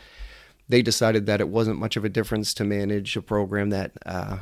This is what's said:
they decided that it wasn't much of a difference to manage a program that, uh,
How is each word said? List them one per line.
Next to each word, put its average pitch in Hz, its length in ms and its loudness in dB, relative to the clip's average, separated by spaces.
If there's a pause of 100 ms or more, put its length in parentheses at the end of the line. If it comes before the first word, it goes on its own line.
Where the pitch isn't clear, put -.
(680)
they 123 120 6
decided 110 440 2
that 104 160 2
it 80 80 0
wasn't 107 300 2
much 110 180 -2
of 107 80 -2
a 107 40 0
difference 107 440 -2
to 107 100 -4
manage 101 540 0
a 95 40 -6
program 104 500 0
that, 98 200 -2 (140)
uh, 95 360 -6